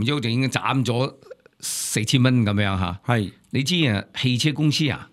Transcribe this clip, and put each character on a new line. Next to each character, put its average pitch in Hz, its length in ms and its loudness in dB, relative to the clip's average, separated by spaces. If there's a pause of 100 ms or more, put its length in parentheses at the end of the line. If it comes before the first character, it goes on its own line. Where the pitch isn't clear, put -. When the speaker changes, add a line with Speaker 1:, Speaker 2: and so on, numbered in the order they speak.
Speaker 1:
喐 139 160 0
就 113 80 -2
已 113 60 -2
經 131 160 0
斬 123 340 0
咗 120 300 -2 (460)
四 - 440 -4
千 127 180 2
蚊 127 220 4
咁 104 80 2
樣 101 260 2
下。 90 280 -4
Speaker 2:
係。 110 260 0 (180)
Speaker 1:
你 135 120 0
知 165 140 -2 (120)
啊， 101 140 2 (180)
汽 123 160 2
車 151 160 0
公 151 180 0
司 147 200 0
啊 - 220 -8